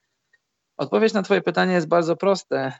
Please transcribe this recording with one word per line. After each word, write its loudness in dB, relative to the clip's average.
Odpowiedź 0
na -2
twoje 0
pytanie 0
jest 0
bardzo 2
proste, -2